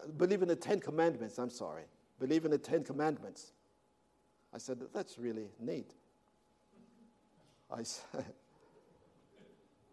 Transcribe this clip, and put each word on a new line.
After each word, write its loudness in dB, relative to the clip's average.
believe 6
in 6
the 4
Ten 2
Commandments, 2
I'm -2
sorry. -8
Believe 4
in 2
the 6
Ten 2
Commandments." -4
I -12
said, -6
"That's -4
really -4
neat." -6
I -6
<laughs> -
said, -8